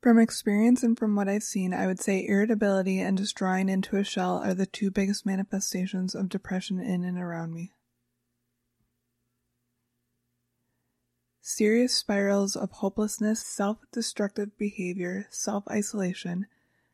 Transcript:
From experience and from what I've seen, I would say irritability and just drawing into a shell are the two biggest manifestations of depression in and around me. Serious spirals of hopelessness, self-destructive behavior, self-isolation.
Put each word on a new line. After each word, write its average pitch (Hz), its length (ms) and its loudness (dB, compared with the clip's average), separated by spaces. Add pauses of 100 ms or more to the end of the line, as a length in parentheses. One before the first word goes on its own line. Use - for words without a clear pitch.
From 233 160 10
experience 226 640 4
and 233 140 4
from 214 180 0
what 202 120 0
I've 208 140 0
seen, 185 320 -2
I 190 140 0
would 185 120 -2
say 190 280 0
irritability 202 720 2
and 190 180 0
just 196 180 -4
drawing 190 320 0
into 190 300 0
a 196 60 2
shell 180 340 -2
are 190 160 -2
the 190 140 -2
two - 240 -4
biggest 196 340 -2
manifestations 190 880 -4
of 190 160 -4
depression 185 500 -4
in 180 240 -2
and 180 140 -6
around 165 340 -6
me. 170 200 -10 (3750)
Serious 226 540 2
spirals 202 600 2
of - 160 -6
hopelessness, 214 760 -2
self-destructive 208 1120 -4
behavior, 185 720 -4
self-isolation. 202 1160 -4 (460)